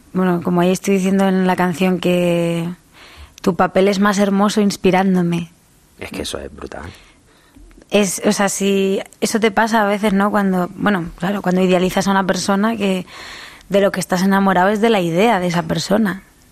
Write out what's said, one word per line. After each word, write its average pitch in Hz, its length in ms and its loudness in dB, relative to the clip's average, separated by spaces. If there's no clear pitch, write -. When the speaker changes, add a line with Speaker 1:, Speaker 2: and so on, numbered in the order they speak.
Speaker 1:
bueno, 180 300 0
como 175 180 2
ahí 180 100 4
estoy 196 240 0
diciendo 196 320 2
en 185 200 2
la 185 100 2
canción 180 420 0
que 170 680 0
tu 190 140 0
papel 190 340 2
es 196 100 0
más 202 200 2
hermoso 202 420 2
inspirándome. 180 920 0
Speaker 2:
Es - 120 -14
que - 100 -10
eso - 180 -8
es 71 160 -14
brutal. - 280 -14
Speaker 1:
Es, 202 360 0
o 208 60 2
sea, 202 160 0
si 196 540 -2
eso 220 200 -2
te 214 120 -2
pasa 220 300 2
a 202 60 2
veces, 208 260 -2
¿no? 202 180 0
Cuando, 190 440 0
bueno, 180 300 -2
claro, 196 240 -4
cuando 185 200 0
idealizas 185 460 2
a 196 40 2
una 190 140 2
persona 196 520 0
que 190 280 -2
de 196 140 2
lo 196 100 2
que 185 80 -4
estás 180 240 -2
enamorado 196 460 2
es 214 100 0
de 226 100 2
la 214 120 2
idea 180 400 2
de 180 60 -2
esa 170 160 0
persona. 185 600 -2